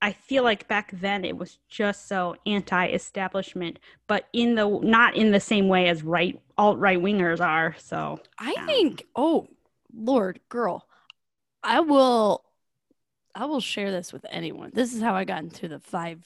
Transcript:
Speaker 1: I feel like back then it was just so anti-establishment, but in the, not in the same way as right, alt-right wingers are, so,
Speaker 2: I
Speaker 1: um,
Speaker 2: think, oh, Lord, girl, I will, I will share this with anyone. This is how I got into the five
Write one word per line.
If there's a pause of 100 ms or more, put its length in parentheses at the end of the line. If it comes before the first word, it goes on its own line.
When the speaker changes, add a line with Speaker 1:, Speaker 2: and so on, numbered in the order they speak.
Speaker 1:
I
feel
like
back (100)
then
it
was
just
so
anti-establishment, (280)
but
in
the, (140)
not
in
the
same
way
as
right, (200)
alt-right
wingers
are,
so, (180)
Speaker 2:
I
Speaker 1:
um,
Speaker 2:
think, (100)
oh, (480)
Lord, (100)
girl, (760)
I
will, (920)
I
will
share
this
with
anyone.
This
is
how
I
got
into
the
five